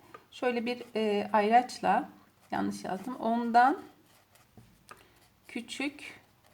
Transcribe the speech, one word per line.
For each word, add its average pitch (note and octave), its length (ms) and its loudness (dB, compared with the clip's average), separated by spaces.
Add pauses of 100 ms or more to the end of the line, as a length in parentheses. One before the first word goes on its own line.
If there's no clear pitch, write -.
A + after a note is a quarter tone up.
(300)
şöyle A#3+ 360 -2
bir, A#3+ 160 -4 (140)
e, G#3 360 0
ayraçla, A3 760 4 (420)
yanlış G3+ 340 -4
yazdım. G3 320 -8
Ondan A#3 680 2 (1700)
küçük, - 720 -10 (340)